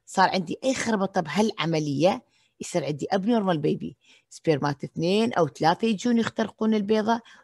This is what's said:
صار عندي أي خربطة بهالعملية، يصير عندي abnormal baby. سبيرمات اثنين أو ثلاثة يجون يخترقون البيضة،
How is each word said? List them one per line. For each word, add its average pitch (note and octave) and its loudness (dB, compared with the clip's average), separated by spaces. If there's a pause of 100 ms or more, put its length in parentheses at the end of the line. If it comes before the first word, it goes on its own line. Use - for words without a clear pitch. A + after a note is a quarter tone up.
صار F#3 2
عندي F3 -4
أي C4 0
خربطة G3 0
بهالعملية، D#3+ 0 (380)
يصير D3+ -4
عندي C#3+ -6
abnormal G3 2
baby. D#3 -4 (360)
سبيرمات C#3+ -2
اثنين F3 0
أو E3+ 2
ثلاثة E3 0
يجون A#3 2
يخترقون A3 -2
البيضة، G#3+ 0 (220)